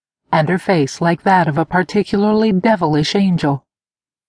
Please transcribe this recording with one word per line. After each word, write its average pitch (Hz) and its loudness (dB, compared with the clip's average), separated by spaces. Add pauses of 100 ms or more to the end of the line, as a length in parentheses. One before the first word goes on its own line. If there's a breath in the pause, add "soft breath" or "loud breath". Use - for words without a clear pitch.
(320)
and 156 0
her 185 0
face 160 -2
like 170 -2
that 185 2
of 151 -2
a 160 0
particularly 208 0
devilish 175 0
angel. 170 0 (640)